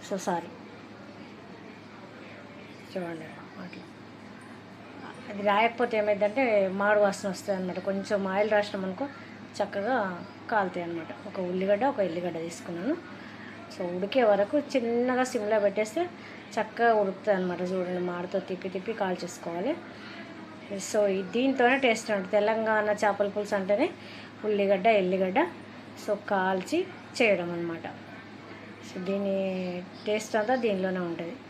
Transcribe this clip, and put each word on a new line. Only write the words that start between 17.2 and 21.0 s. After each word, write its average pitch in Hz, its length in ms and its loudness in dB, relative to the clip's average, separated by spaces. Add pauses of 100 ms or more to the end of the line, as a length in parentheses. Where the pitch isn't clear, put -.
అనమాట. 180 220 0 (120)
చూడండి, 180 400 0
మాడతో 180 280 -2 (100)
తిప్పి 185 260 -6
తిప్పి 190 260 -4
కాల్చేసుకోవాలి. 180 720 -2 (1160)
So, 214 120 4 (160)